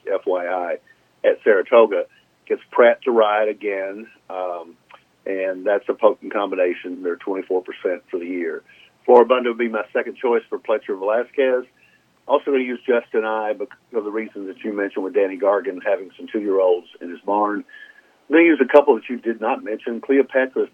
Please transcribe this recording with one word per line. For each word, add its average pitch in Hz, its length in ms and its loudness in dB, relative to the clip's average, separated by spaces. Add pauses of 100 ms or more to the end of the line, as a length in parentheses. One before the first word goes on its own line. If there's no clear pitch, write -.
F 98 180 -2
Y 92 220 -2
I 87 320 -4 (460)
at - 180 2
Saratoga. 104 640 4 (400)
Gets 107 240 -4
Pratt 120 320 4
to 131 80 -2
ride 107 380 2
again, 101 580 -6 (240)
um, 87 460 -8 (500)
and 95 400 -4
that's 101 220 0
a 104 60 -2
potent 101 380 0
combination. 90 720 -2
They're 87 140 -4
twenty-four 92 460 -4
percent 90 480 -6
for 90 100 -6
the 87 60 -10
year. 85 360 -6 (440)
Floribunda 123 400 6
would 117 120 -4
be 120 100 -2
my 107 240 -4
second 120 240 -6
choice 117 320 0
for 104 120 -8
Pletcher 107 360 -2
Velasquez. 123 680 0 (640)
Also 143 240 0
gonna 131 100 2
use 123 240 -6
Just 120 240 0
Deny 110 440 -2
because 98 220 -12 (160)
of 110 120 -4
the 104 80 -8
reasons 104 340 -8
that 95 160 -14
you 110 100 -6
mentioned 101 320 -4
with 92 100 -6
Danny 95 220 0
Gargan 95 480 0
having 95 320 -4
some 87 160 -16
two-year-olds 95 540 0 (140)
in 87 100 -12
his 85 120 -14
barn. 104 420 -2 (640)
I'm 139 80 0
gonna 165 80 8
use 160 180 4
a 120 100 -2
couple 143 220 8
that 107 140 -6
you 120 100 -6
did 113 220 -6
not 110 240 -4
mention. 110 360 -8
Cleopatra's 131 720 0